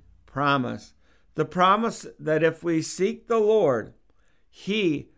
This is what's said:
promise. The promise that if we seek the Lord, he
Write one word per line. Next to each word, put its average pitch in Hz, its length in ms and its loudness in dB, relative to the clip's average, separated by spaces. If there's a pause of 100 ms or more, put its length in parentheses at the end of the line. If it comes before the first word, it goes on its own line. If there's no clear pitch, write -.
(260)
promise. 135 680 -2 (400)
The 156 100 -2
promise 190 640 0 (140)
that 151 240 0
if 160 180 0
we 170 180 0
seek 196 460 -4
the 226 140 0
Lord, 185 540 2 (540)
he 175 680 -2